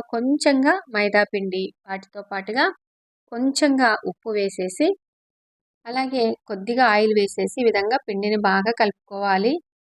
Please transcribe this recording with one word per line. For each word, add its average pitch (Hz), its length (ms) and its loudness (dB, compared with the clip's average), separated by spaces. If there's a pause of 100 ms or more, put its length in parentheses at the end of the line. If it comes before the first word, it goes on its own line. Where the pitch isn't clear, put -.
కొంచెంగా 277 680 2 (140)
మైదా 208 360 2
పిండి, 190 400 -4 (180)
వాటితో 196 400 -14
పాటుగా 196 420 -4 (680)
కొంచెంగా 262 580 2 (140)
ఉప్పు - 260 -8
వేసేసి, 202 580 -2 (960)
అలాగే 254 380 -2 (200)
కొద్దిగా 226 440 0
ఆయిల్ 214 260 4
వేసేసి, 202 440 -2
ఈ 247 80 2
విధంగా 208 340 2
పిండిని 208 420 -2
బాగా 196 300 2
కలుపుకోవాలి. 202 800 0 (360)